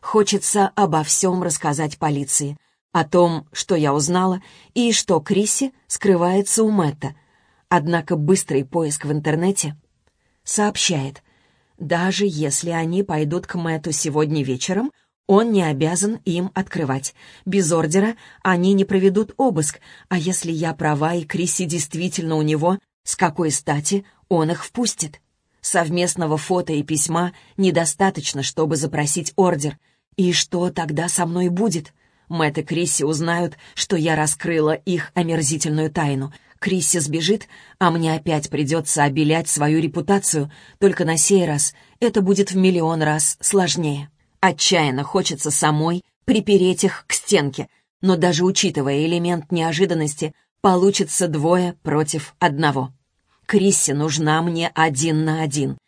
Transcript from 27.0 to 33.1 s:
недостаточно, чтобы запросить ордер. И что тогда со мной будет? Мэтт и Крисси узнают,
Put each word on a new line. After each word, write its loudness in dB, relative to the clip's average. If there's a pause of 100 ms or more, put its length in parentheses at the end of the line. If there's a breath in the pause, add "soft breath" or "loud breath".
недостаточно, 0
чтобы -2
запросить -4
ордер. 0 (380)
И 2
что -2
тогда -4
со -2
мной 0
будет? -2 (380)
Мэтт 0
и -4
Крисси -2
узнают, -2 (180 loud breath)